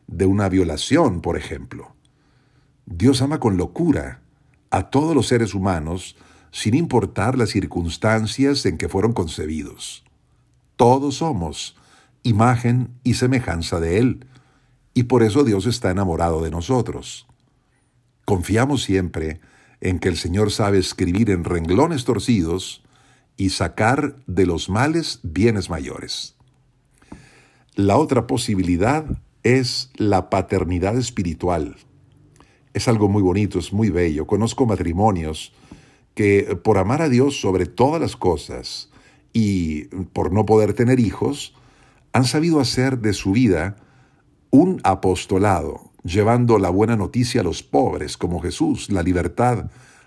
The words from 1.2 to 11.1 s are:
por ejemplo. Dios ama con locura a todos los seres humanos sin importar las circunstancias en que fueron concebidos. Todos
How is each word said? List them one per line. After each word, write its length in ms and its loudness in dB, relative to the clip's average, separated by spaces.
por 160 -4
ejemplo. 580 -14
Dios 380 2
ama 180 -2
con 160 2
locura 640 -2
a 220 -2
todos 240 2
los 140 2
seres 260 0
humanos 600 -4
sin 240 -2
importar 640 0
las 140 0
circunstancias 1120 -2
en 140 -2
que 100 -6
fueron 240 0
concebidos. 920 -8
Todos 400 4